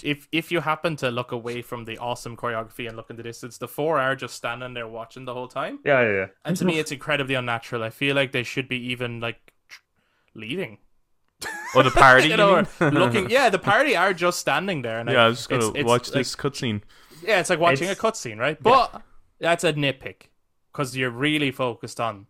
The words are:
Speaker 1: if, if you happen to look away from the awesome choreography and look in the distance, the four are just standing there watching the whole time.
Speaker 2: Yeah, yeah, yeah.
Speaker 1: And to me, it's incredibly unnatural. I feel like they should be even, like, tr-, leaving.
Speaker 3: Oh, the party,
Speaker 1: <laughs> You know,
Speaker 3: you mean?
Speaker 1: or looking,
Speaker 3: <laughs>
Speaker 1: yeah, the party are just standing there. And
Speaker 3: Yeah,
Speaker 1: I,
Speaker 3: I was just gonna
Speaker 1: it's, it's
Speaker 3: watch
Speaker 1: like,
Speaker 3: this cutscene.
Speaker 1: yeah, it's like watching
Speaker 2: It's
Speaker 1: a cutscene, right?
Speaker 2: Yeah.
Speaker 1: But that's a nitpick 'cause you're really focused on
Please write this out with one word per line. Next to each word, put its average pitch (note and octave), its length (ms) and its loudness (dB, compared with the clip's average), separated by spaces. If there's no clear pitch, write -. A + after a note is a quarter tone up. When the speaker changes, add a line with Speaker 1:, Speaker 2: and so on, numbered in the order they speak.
Speaker 1:
if, C#3+ 280 -6
if D#3+ 200 -4
you E3+ 80 0
happen D#3 380 -2
to C3 120 -2
look A#2+ 220 -6
away A#2+ 300 -8
from A#2 240 -12
the A2+ 120 -10
awesome A#2+ 380 -8
choreography A2+ 520 -8
and A2+ 100 -12
look - 120 -16
in A#2 60 -12
the A2+ 80 -14
distance, A#2 340 -14
the B2+ 120 -10
four D3+ 300 0
are C3 160 0
just B2+ 200 -12
standing B2 380 -8
there A#2+ 140 -10
watching A2+ 380 -14
the B2 80 -10
whole B2+ 140 -10
time. F#3+ 380 -8
Speaker 2:
Yeah, C#3 160 6
yeah, A2+ 120 4
yeah. F#2+ 120 0
Speaker 1:
And E3 140 -2
to F3+ 80 -2
me, E3 140 2
it's D#3 120 -4
incredibly C#3 440 -2
unnatural. A#2+ 480 -4
I A2 80 -6
feel C#3 240 -2
like C3+ 160 0
they B2+ 120 -2
should B2 240 -6
be B2+ 100 -4
even, A#2+ 280 -6
like, A#2 340 -10
tr-, - 120 -20
leaving. A2+ 460 -10
Speaker 3:
Oh, C3 80 6
the B2+ 80 4
party, C3 360 10
Speaker 1:
<laughs> - 20 4
You A3 80 2
know, G3 200 6
Speaker 3:
you - 100 2
mean? D3 160 4
Speaker 1:
or - 20 4
looking, F#3+ 300 2
Speaker 3:
<laughs> A#3+ 80 4
Speaker 1:
yeah, C4+ 120 6
the F#3 100 0
party A#3 360 2
are F#3 200 2
just F3 240 0
standing D#3 420 -2
there. A2+ 180 -4
And A#2 100 -4
Speaker 3:
Yeah, A#2+ 120 6
Speaker 1:
I, A2+ 40 10
Speaker 3:
I - 40 6
was A#2 80 0
just - 120 -12
gonna A#2+ 200 2
Speaker 1:
it's, - 80 -4
it's C#3 100 0
Speaker 3:
watch A#2+ 220 4
Speaker 1:
like, - 60 -12
Speaker 3:
this C3 200 -2
cutscene. B2 460 -4
Speaker 1:
yeah, G3 160 2
it's E3 120 -2
like D#3+ 80 2
watching E3+ 280 2
Speaker 2:
It's F#3+ 120 -4
Speaker 1:
a - 40 -4
cutscene, A#2+ 360 -4
right? D3 200 -2
Speaker 2:
Yeah. A3+ 120 4
Speaker 1:
But - 100 -16
that's E3+ 240 0
a D#3+ 100 2
nitpick C#3 500 -4
'cause C3 240 -4
you're B2+ 140 0
really C#3+ 400 0
focused A#2+ 480 -6
on G#2+ 300 -4